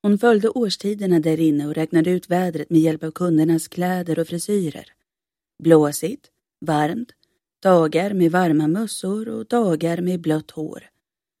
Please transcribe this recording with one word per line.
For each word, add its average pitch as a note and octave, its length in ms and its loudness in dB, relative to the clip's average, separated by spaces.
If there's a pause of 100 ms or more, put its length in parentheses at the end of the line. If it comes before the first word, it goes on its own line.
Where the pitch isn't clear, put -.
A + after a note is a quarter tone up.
Hon G3+ 160 2
följde A3 300 4
årstiderna G3+ 720 -2
där D#3+ 200 0
inne D3 260 2
och D3+ 80 -6
räknade D#3+ 360 0
ut F3+ 200 -4
vädret F3 400 -2
med D#3+ 100 4
hjälp D#3+ 240 0
av D#3+ 60 -6
kundernas D#3+ 580 0
kläder F3+ 500 -4
och E3 100 -4
frisyrer. F3 640 -6 (720)
Blåsigt, D#3 680 2 (300)
varmt, D#3+ 520 -2 (500)
dagar F3+ 520 2
med E3+ 180 2
varma D#3+ 340 2
mössor G#3 640 -4
och A3 180 -10
dagar E3+ 540 0
med F3+ 200 -4
blött D#3 300 -4
hår. - 400 -12 (500)